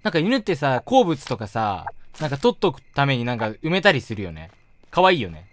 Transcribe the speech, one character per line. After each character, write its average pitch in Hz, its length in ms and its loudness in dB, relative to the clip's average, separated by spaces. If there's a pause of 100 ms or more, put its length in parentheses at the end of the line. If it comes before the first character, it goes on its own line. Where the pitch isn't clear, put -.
な 214 80 -2
ん - 20 -4
か 160 80 2
犬 226 180 2
っ 220 40 0
て 185 140 -2
さ、 135 280 0
好 247 220 4
物 165 180 -2
と 120 140 -6
か 104 100 -8
さ、 101 380 -2 (340)
な 123 80 -4
ん - 20 -4
か 139 80 -2
取 240 160 2
っ - 40 -10
と 180 160 2
く - 80 -16
た - 240 -2
め 139 100 2
に 120 80 -4
な 123 120 -2
ん - 20 -6
か 110 120 -2 (140)
埋 160 60 -2
め 180 120 0
た 196 100 6
り 131 100 0
す - 140 -10
る 104 80 -6
よ 87 80 -8
ね。 78 200 -16 (400)
可 185 140 4
愛 185 120 6
い 127 40 -2
よ 92 80 -6
ね。 80 240 -16